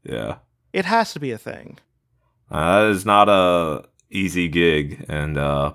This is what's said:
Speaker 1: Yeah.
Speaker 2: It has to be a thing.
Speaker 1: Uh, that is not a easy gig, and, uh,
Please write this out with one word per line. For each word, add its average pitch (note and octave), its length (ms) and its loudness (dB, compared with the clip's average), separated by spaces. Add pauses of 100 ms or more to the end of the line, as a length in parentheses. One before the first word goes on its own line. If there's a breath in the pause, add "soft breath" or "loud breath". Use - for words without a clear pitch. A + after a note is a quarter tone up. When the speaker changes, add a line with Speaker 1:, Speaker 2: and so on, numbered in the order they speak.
Speaker 1:
Yeah. A1 340 -8 (360)
Speaker 2:
It F#3 120 -4
has A3 280 -2
to D#3 60 -14
be C#3 120 -8
a A2 60 -10
thing. - 400 -18 (720)
Speaker 1:
Uh, F2 340 2
that G#2+ 60 4
is F#2+ 140 -2
not G#2 240 6
a F2 560 2 (240)
easy F2+ 380 -4
gig, D2+ 600 0
and, D2+ 300 -6
uh, C#2+ 380 -2